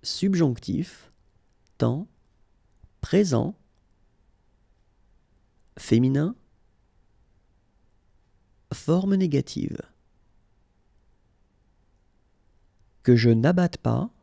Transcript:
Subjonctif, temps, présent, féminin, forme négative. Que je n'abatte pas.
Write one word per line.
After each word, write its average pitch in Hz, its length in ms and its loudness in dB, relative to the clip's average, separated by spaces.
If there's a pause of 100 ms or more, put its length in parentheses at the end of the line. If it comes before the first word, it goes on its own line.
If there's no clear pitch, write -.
Subjonctif, - 1080 -2 (680)
temps, 127 280 -2 (920)
présent, 170 540 0 (2250)
féminin, 135 580 0 (2500)
forme 190 400 0
négative. 143 680 -2 (3250)
Que 123 120 6
je 117 140 4
n'abatte 170 480 2
pas. 127 320 -2 (120)